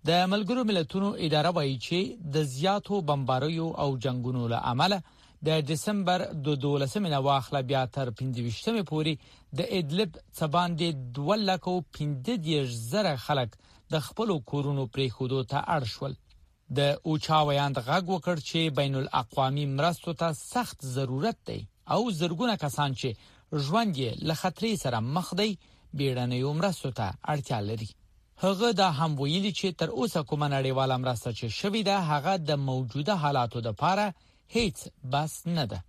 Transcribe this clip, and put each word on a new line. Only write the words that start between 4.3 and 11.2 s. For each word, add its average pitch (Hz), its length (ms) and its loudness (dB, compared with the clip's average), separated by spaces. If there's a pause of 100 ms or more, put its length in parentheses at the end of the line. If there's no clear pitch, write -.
له - 60 0 (120)
امله 180 260 4 (500)
د - 20 4 (180)
ډسمبر 180 520 0 (260)
د - 20 2 (160)
دولسمې 143 520 0
نه 139 120 2
واخله 139 340 2
بیا 131 220 0 (120)
تر 131 120 -2 (100)
پنځه 131 260 -4
ویشتمې 202 480 -2
پورې 156 220 0 (460)
د - 20 0 (180)
ادلب 170 300 0 (280)
څه 165 80 0 (100)
باندې 175 320 2 (280)
دوه 147 200 2 (140)